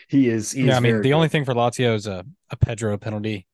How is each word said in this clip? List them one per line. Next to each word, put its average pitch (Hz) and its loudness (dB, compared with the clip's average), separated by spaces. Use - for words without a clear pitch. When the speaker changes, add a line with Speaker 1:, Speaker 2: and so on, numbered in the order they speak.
Speaker 1:
He 135 4
is, 110 -2
he 139 -2
Speaker 2:
Yeah, 131 4
Speaker 1:
is 127 4
Speaker 2:
I - 0
mean, 120 2
Speaker 1:
very 110 0
Speaker 2:
the 135 2
only 160 4
Speaker 1:
good. 147 -2
Speaker 2:
thing 151 0
for 131 -2
Lazio 120 0
is 107 -4
a, 92 -8
a 123 -12
Pedro 107 0
penalty. 107 -6